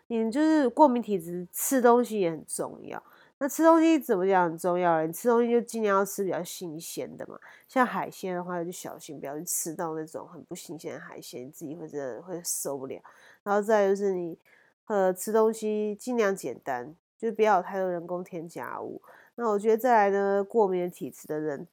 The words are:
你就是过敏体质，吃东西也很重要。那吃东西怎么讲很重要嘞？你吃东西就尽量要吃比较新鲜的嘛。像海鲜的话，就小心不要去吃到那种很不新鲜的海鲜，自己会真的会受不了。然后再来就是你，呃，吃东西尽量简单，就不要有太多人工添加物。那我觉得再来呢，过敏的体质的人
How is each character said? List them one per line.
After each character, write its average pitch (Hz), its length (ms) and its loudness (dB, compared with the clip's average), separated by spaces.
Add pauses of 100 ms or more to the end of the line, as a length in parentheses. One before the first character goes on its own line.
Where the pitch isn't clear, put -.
你 226 220 0
就 254 100 0
是 311 280 4
过 294 200 8
敏 240 120 2
体 208 160 -2
质， 175 360 -6
吃 - 280 0
东 240 240 8
西 214 140 -4
也 180 100 2
很 160 160 -6
重 - 380 -8
要。 - 180 -12 (380)
那 277 100 -2
吃 302 140 -2
东 330 180 8
西 320 180 6
怎 233 200 0
么 185 80 0
讲 180 240 4
很 170 80 -6
重 175 200 0
要 170 200 4
嘞？ 160 80 0
你 160 60 -4
吃 233 160 -4
东 233 160 4
西 233 60 0
就 240 100 4
尽 226 200 -8
量 202 180 2
要 202 60 2
吃 196 200 -6
比 185 60 -2
较 151 120 -4
新 170 360 -10
鲜 156 380 -12
的 - 120 -12
嘛。 50 100 -18 (300)
像 254 180 0
海 180 240 -6
鲜 185 240 -8
的 175 80 -6
话， 175 220 -6
就 175 80 -10
小 - 260 -14
心 - 220 -16
不 151 60 -12
要 143 120 -8
去 170 60 -10
吃 - 300 -6
到 160 200 -6
那 160 100 -8
种 151 220 -12
很 165 160 -20
不 175 140 -14
新 165 200 -14
鲜 156 180 -12
的 139 60 -12
海 - 200 -18
鲜， 131 320 -14
自 - 120 -16
己 151 120 -10
会 165 120 -14
真 143 120 -8
的 127 200 -8
会 175 240 -12
受 - 320 -6
不 135 100 -10
了。 107 140 -10 (440)
然 202 100 0
后 208 80 2
再 214 200 4
来 196 60 4
就 202 60 4
是 196 180 0
你， 175 240 -6 (500)
呃， 190 280 2
吃 208 180 -8
东 220 200 4
西 214 420 -4
尽 247 220 -6
量 196 180 2
简 139 300 -10
单， 127 280 -6 (240)
就 226 140 -4
不 214 120 0
要 208 160 4
有 180 40 -2
太 196 160 -6
多 190 100 -2
人 175 160 -4
工 180 200 -6
添 170 240 -12
加 120 320 -10
物。 - 200 -10 (360)
那 233 120 -2
我 202 100 2
觉 220 120 2
得 220 80 6
再 240 160 4
来 202 160 6
呢， 196 340 2
过 208 240 2
敏 180 140 0
的 175 80 -2
体 131 200 -10
质 - 160 -20
的 156 140 -4
人 156 320 -6